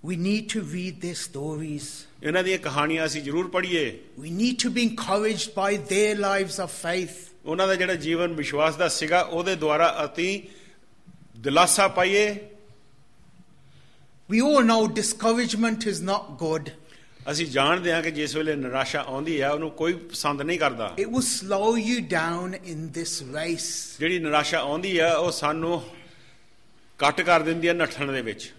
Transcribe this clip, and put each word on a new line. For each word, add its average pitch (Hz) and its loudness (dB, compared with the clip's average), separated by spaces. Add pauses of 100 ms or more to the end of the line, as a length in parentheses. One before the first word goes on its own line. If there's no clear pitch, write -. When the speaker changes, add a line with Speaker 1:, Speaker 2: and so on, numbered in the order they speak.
Speaker 1:
We 175 -4
need 196 0 (140)
to 220 -2
read 180 -8 (100)
their 170 -6
stories। 151 -8 (160)
Speaker 2:
ਇਹਨਾਂ 180 2
ਦੀਆਂ 185 0
ਕਹਾਣੀਆਂ 156 0
ਅਸੀਂ 147 -4
ਜ਼ਰੂਰ 160 -2
ਪੜ੍ਹੀਏ। 175 0 (220)
Speaker 1:
We 147 -12
need 214 0 (120)
to 247 0
be 240 0
encouraged 214 0
by 196 0
their 202 2
lives 196 0
of 165 -8
faith। 175 -4 (300)
Speaker 2:
ਉਹਨਾਂ 185 2
ਦਾ 190 4
ਜਿਹੜਾ 185 2
ਜੀਵਨ 165 0
ਵਿਸ਼ਵਾਸ 151 0
ਦਾ 170 2
ਸੀਗਾ, 160 2
ਉਹਦੇ 175 -2
ਦੁਆਰਾ 156 4
ਅਸੀਂ 185 -4 (1000)
ਦਿਲਾਸਾ 170 6
ਪਾਈਏ। 196 2 (2000)
Speaker 1:
We 226 6
all 294 6
know 226 6
discouragement 226 0 (100)
is 175 -2
not 170 -4
good। 156 -2 (600)
Speaker 2:
ਅਸੀਂ 156 -2
ਜਾਣਦੇ 156 4
ਹਾਂ 165 2
ਕਿ 160 -2
ਜਿਸ 147 -4
ਵੇਲੇ 156 0
ਨਿਰਾਸ਼ਾ 131 -2
ਆਉਂਦੀ 143 -4
ਹੈ, 139 2
ਉਹਨੂੰ 151 -2
ਕੋਈ 165 -2
ਪਸੰਦ 147 -4
ਨਹੀਂ 165 -2
ਕਰਦਾ। 117 -2
Speaker 1:
It 220 -2
will 247 0
slow 196 0
you 233 0
down 170 -2
in 180 -10
this 147 -8
race। - -6
Speaker 2:
ਜਿਹੜੀ 175 0
ਨਿਰਾਸ਼ਾ 151 0
ਆਉਂਦੀ 165 0
ਹੈ, 165 4
ਉਹ 170 2
ਸਾਨੂੰ 160 -2 (1160)
ਕੱਟ 147 2
ਕਰ 165 6
ਦਿੰਦੀ 165 0
ਹੈ 170 4
ਨੱਠਣ 143 -2
ਦੇ 135 -2
ਵਿੱਚ। 107 -8